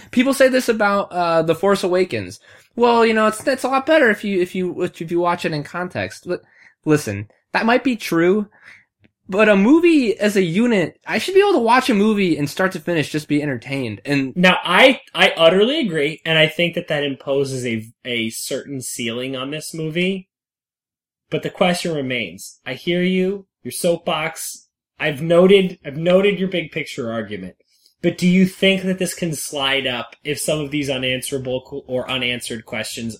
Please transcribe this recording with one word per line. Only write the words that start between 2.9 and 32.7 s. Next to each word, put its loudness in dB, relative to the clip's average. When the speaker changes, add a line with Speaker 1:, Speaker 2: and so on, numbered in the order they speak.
Speaker 1:
you 2
know, 2
it's, -2
it's -2
a -2
lot -2
better 4
if -2
you, -2
if -4
you, -4
if -6
you 0
watch 0
it -4
in -4
context." -8
But -6
listen, 0
that 0
might 2
be 0
true, 2
but 4
a 6
movie 4
as 0
a 4
unit, 0
I -2
should -2
be 8
able 6
to 4
watch 4
a 4
movie 2
and -2
start 0
to -8
finish -2
just -4
be 0
entertained. -6
And -2
Speaker 2:
Now, 4
I, 4
I 2
utterly 2
agree, -2
and 0
I 4
think -2
that -6
that -2
imposes -4
a, -4
a -4
certain -8
ceiling -8
on -8
this -12
movie. -4
But -4
the -8
question 0
remains. -8
I -10
hear -2
you, -2
your -12
soapbox. -4
I've -4
noted, 6
I've -10
noted 2
your -2
big -6
picture -8
argument. -8
But 0
do 2
you 6
think 0
that -2
this -4
can -4
slide -2
up -6
if -6
some -2
of -6
these -4
unanswerable -4
qu-, -14
or -6
unanswered -6
questions -8